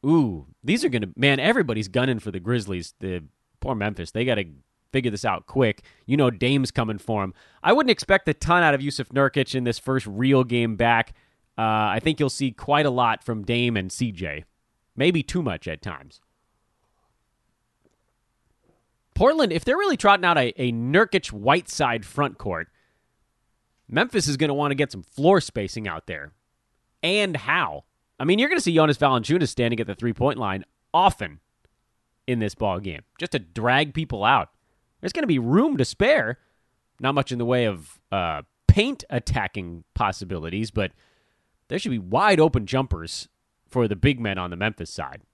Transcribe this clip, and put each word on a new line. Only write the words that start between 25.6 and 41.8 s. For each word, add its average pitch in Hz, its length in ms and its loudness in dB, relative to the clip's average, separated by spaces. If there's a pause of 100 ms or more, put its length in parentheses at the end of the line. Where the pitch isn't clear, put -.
out 80 180 -10
there. 73 280 -12 (680)
And 190 360 -2
how? 123 480 -4 (320)
I 131 60 -6
mean, 185 160 2
you're 269 80 2
gonna 330 140 0
see 170 120 0
Jonas 156 240 4
Valanciunas 135 520 2
standing 117 320 -2
at 110 60 -6
the 101 60 -8
three-point 120 460 -2
line 95 240 -4 (300)
often 131 480 0 (840)
in 123 140 -2
this 107 160 -2
ball 95 240 -2
game, 92 220 -10 (180)
just 175 140 -6
to 143 60 -2
drag 120 540 0
people 135 300 -4
out. 117 280 2 (500)
There's - 100 -6
gonna 311 160 -2
be 156 100 2
room 185 380 2
to 135 80 0
spare. 131 560 0 (600)
Not 135 120 0
much 139 200 0
in 120 60 -6
the 117 60 0
way 123 200 2
of, 90 340 -6 (140)
uh, 82 300 -2 (240)
paint 247 420 0
attacking 92 720 -8 (120)
possibilities, 95 760 -6
but 98 220 -4 (760)
there 156 100 -6
should 160 140 -4